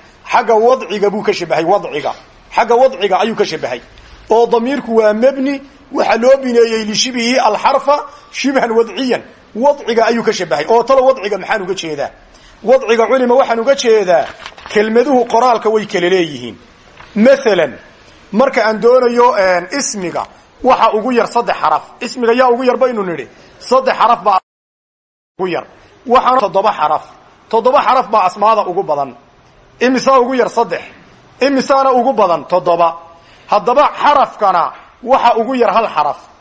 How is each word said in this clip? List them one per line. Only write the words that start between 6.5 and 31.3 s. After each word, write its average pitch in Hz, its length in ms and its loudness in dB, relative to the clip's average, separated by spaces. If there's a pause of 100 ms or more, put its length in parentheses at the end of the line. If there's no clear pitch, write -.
lishibhihi 233 540 -2
alxarfa 254 580 0 (360)
shibhan 254 400 -2
wadciyan. 226 500 -2 (320)
Wadciga 233 520 0
ayuu 233 160 0
ka 220 100 0
shabahay. 156 360 -4
Oo 226 140 4
talo 262 220 2
wadciga 208 340 0
maxaan 185 240 -4
uga 180 120 -6
jeedaa? 147 360 -8 (540)
Wadciga 226 420 2
culima 240 280 0
waxaan 240 260 2
uga 254 140 2
jeedaa, 208 500 2 (480)
kelmaduhu 233 560 2
qoraalka 226 420 2
way 214 160 0
kala 175 240 -2
leeyihiin. 139 460 -4 (580)
Mathalan, 208 580 2 (600)
marka 254 320 0
aan 220 160 -2
doonayo, 240 560 4
een, 180 320 0 (100)
ismiga, 170 480 -8 (360)
waxa 226 340 2
ugu 220 160 -4
yar 220 160 0
saddex 202 280 -2
xaraf. 151 260 0 (180)
Ismiga 240 320 -2
yaa 254 180 2
ugu 240 140 -2
yar 247 120 0
baynu 247 280 -2
nidhi? 156 240 -8 (300)
Saddex 247 380 0
xaraf 226 280 0
baa 196 140 2 (1000)
ugu 190 100 -4
yar. 160 160 -6 (420)
Waxaana 247 340 2
toddoba 196 320 0
xaraf. 151 320 -2 (460)
Toddoba 240 320 2
xaraf 254 280 0
baa 214 160 2
asmaada 208 400 0
ugu 180 160 -4
badan. 143 320 -6 (680)
Imisaa 262 400 2
ugu 247 140 0
yar? 226 140 0
Saddex. 175 320 -4 (600)